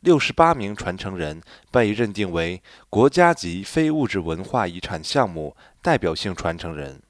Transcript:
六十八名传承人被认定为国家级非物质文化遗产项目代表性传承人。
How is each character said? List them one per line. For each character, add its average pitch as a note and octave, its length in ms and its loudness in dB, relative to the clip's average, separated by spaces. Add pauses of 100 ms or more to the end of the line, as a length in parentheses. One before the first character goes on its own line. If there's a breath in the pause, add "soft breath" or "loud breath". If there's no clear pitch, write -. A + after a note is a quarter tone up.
六 E3+ 180 6
十 - 160 -2
八 E3 180 6
名 G#2 240 -4
传 F#2+ 220 -6
承 F#2+ 180 -8
人 D#2+ 260 -6 (280 loud breath)
被 A2+ 220 4
认 G#2+ 200 0
定 F#2+ 180 -4
为 E2+ 320 -4 (280 soft breath)
国 A#2 180 6
家 E3+ 240 6
级 F#2+ 320 -6
非 D#3 260 0
物 D3+ 160 0
质 G2+ 120 -2
文 E2 260 -4
化 G#2 240 -2
遗 F2 100 -10
产 F2 240 -8
项 B2 260 0
目 D#2 280 -10 (240 soft breath)
代 D#3+ 160 2
表 F2 180 0
性 F#2 220 -6
传 E2+ 220 -4
承 E2 180 -8
人。 C#2 340 -12